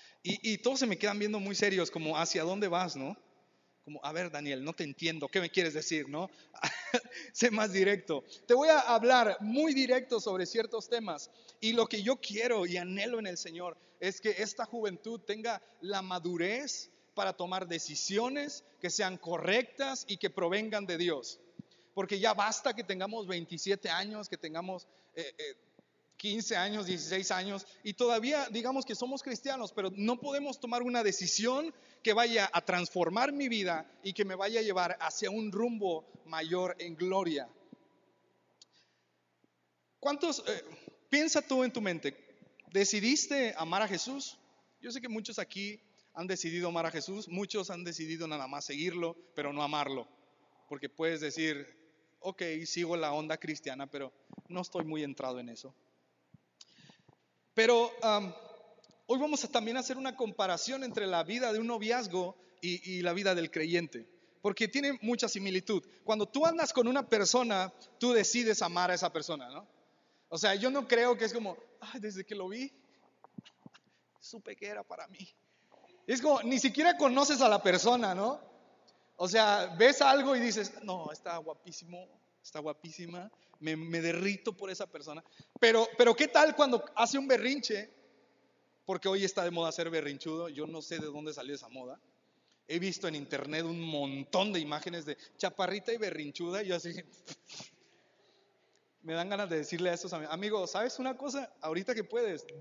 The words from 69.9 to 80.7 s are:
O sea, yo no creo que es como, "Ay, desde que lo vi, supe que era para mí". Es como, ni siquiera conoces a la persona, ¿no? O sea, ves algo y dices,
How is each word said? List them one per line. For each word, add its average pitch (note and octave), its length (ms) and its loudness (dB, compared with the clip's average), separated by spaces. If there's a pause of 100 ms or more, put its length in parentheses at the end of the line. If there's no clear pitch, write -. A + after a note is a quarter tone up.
O E3 100 -6
sea, G3 160 4
yo A3 160 0
no C4+ 160 -2
creo A#3+ 320 4
que A3+ 60 0
es A3 80 0
como, G#3+ 240 -6 (240)
"Ay, A#3+ 180 -14
desde G3 260 -8
que - 120 -12
lo G#3 120 -6
vi, B3+ 240 -8 (1500)
supe G#3+ 340 -16
que G3+ 140 -12
era G#3 160 -10
para - 240 -14
mí". F#3 200 -18 (800)
Es A#3+ 160 0
como, C#4 200 6
ni A#3+ 180 2
siquiera D#4 360 4
conoces C#4 440 4
a A#3+ 80 10
la G3+ 120 6
persona, G#3 540 4
¿no? A3+ 260 -2 (760)
O F3+ 100 -2
sea, G3+ 500 4
ves C4 240 8
algo C4+ 360 8
y - 20 2
dices, G#3+ 360 0 (100)